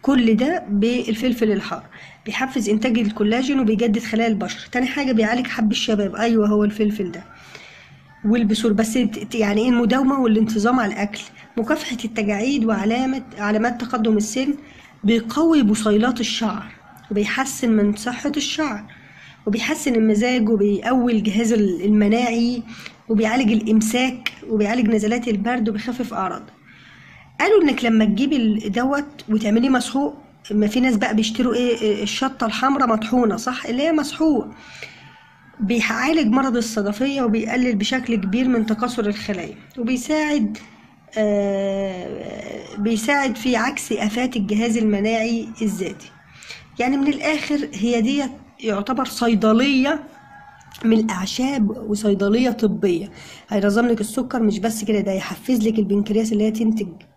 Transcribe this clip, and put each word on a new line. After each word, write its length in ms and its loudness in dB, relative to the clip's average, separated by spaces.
كل 340 4
ده 320 0
بالفلفل 840 0
الحار، 300 -6
بيحفز 420 -4
إنتاج 300 0
الكولاجين 600 0
وبيجدد 380 2
خلايا 300 -2
البشرة. 420 -4
تاني 160 -2
حاجة 260 -2
بيعالج 340 2
حب 240 0
الشباب، 440 0
أيوة 340 2
هو 160 4
الفلفل 480 -2
ده، 120 -14
والبثور. 480 2
بس 220 0
ت-، 40 2
ت-، 40 -10
يعني 260 2
إيه 80 2
المداومة 520 2
والانتظام 600 2
على 120 -2
الأكل؟ 280 -6
مكافحة 480 -2
التجاعيد 600 -2
وعلامة، 580 0
علامات 420 0
تقدم 360 0
السن، 380 -2
بيقوي 580 4
بصيلات 580 2
الشعر 440 -4
وبيحسن 600 -2
من 260 2
صحة 400 -6
الشعر، 480 -4
وبيحسن 480 -2
المزاج، 540 2
وبيقوي 640 2
الجهاز 400 0
ال-، 320 2
المناعي، 800 2
وبيعالج 440 2
الإمساك، 800 0
وبيعالج 400 0
نزلات 400 0
البرد، 400 0
وبيخفف 460 -6
أعراض. 280 -6
قالوا 220 6
إنك 220 2
لما 200 4
تجيب 280 2
ال-، 400 0
دوت 560 -2
وتعمليه 400 2
مسحوق، 460 0
ما 160 2
في 140 0
ناس 160 2
بقى 200 0
بيشتروا 380 0
إيه، 260 0
إيه، 220 0
الشطة 440 -4
الحمراء 420 0
مطحونة، 480 2
صح؟ 300 -6
اللي 160 -2
هي 100 2
مسحوق، 540 0
بيعالج 640 0
مرض 300 2
الصدفية 640 -2
وبيقلل 540 0
بشكل 380 -2
كبير 340 0
من 180 2
تكاثر 400 -2
الخلايا، 480 -6
وبيساعد، 800 -2
آه، 1600 -4
بيساعد 580 0
في 200 0
عكس 360 -2
آفات 440 -2
الجهاز 400 0
المناعي 720 0
الذاتي. 480 -4
يعني 180 0
من 120 2
الآخر 680 -2
هي 260 0
دي 220 0
يعتبر 440 -2
صيدلية 1000 2
من 80 6
الأعشاب 960 0
وصيدلية 600 2
طبية. 600 0
هينظم 380 2
لك 140 0
السكر، 420 -4
مش 160 2
بس 260 -4
كده، 160 0
ده 120 -2
يحفز 560 -2
لك 100 0
البنكرياس 540 0
اللي 120 2
هي 60 2
تنتج 380 -2